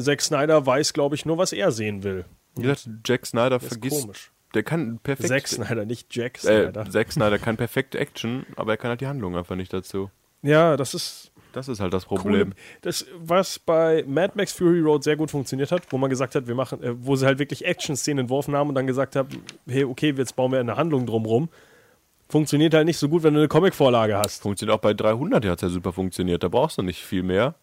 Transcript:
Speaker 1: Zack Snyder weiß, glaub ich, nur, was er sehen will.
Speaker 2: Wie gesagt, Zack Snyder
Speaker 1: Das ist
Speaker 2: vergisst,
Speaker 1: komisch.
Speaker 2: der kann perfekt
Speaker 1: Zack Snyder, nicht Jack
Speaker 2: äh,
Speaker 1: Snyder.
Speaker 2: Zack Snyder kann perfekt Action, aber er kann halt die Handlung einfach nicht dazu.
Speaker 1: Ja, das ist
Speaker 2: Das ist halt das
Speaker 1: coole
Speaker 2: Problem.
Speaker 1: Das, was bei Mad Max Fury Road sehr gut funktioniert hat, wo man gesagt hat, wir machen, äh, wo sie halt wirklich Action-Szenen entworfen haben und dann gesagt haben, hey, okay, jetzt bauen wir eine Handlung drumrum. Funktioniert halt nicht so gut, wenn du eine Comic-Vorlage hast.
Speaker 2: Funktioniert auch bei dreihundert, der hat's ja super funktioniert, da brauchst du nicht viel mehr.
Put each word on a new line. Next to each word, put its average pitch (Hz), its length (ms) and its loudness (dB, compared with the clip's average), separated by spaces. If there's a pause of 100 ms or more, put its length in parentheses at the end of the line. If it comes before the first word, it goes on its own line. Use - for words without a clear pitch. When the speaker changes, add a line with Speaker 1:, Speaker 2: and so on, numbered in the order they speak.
Speaker 1:
Zack 143 200 0
Snyder 151 440 4
weiß, 139 280 2
glaub 143 200 0
ich, 143 120 -6
nur, 160 120 0
was 185 140 0
er 196 220 0
sehen 104 300 -4
will. 95 200 -4 (320)
Speaker 2:
Wie 113 60 -8
gesagt, 131 260 -2 (180)
Zack 123 200 0
Snyder 120 240 2
Speaker 1:
Das 127 140 0
ist - 60 -10
Speaker 2:
vergisst, 131 340 -4
Speaker 1:
komisch. - 280 -16 (220)
Speaker 2:
der 107 100 2
kann 131 400 -4
perfekt 135 240 -4
Speaker 1:
Zack 131 220 -2
Snyder, 110 340 -4
nicht 117 320 -10
Jack 120 220 -6
Speaker 2:
äh, - 20 -18
Speaker 1:
Snyder. 101 500 2
Speaker 2:
Zack 110 220 0
Snyder 104 260 2
kann 113 200 -2
perfekt - 380 -4
Action, - 500 -6 (100)
aber 107 160 -2
er 110 60 0
kann 120 140 -4
halt 120 100 -6
die 135 60 -6
Handlung 107 280 -6
einfach 90 220 -6
nicht 92 160 -8
dazu. 95 360 -6 (320)
Speaker 1:
Ja, 151 360 4
das 131 160 -4
ist - 380 -10 (220)
Speaker 2:
Das 131 140 -10
ist 117 120 -6
halt 92 140 -2
das 92 120 -2
Speaker 1:
coole 95 160 -2
Speaker 2:
Problem. 101 320 2 (280)
Speaker 1:
Das, - 260 -6 (100)
was 170 420 0
bei 160 480 2
Mad 160 280 0
Max 202 180 -2
Fury 175 280 4
Road 151 220 4
sehr 151 120 2
gut 156 160 -4
funktioniert 139 400 -4
hat, 175 200 -2
wo 131 60 -2
man 135 140 2
gesagt 127 240 -2
hat, 135 120 -2
wir 120 80 -4
machen, 131 280 -6
äh, 123 120 -4
wo 123 200 0
sie 131 100 2
halt 135 140 4
wirklich 143 260 -4
Action-Szenen 147 600 -2
entworfen 143 300 -2
haben 143 140 2
und 135 60 -2
dann 131 100 0
gesagt 131 300 -2
haben, 135 140 -2 (380)
hey, 135 160 0
okay, 143 320 0
jetzt 131 200 -4
bauen 127 160 0
wir 131 80 2
eine 117 180 -2
Handlung 143 300 0
drumrum. 113 420 0 (800)
Funktioniert 151 460 2
halt 156 100 6
nicht 165 120 0
so 143 120 0
gut, 160 140 0
wenn 151 100 6
du 147 60 4
eine 151 80 6
Comic-Vorlage 123 720 4
hast. - 260 -2
Speaker 2:
Funktioniert 107 340 0
auch - 40 -2
bei 107 120 4
dreihundert, 117 500 2
der 95 80 2
hat's 85 100 -2
ja 92 80 0
super 90 240 -4
funktioniert, 90 500 -2
da 90 60 0
brauchst 131 280 0
du 107 60 -2
nicht 90 200 -6
viel 92 200 -4
mehr. 101 400 0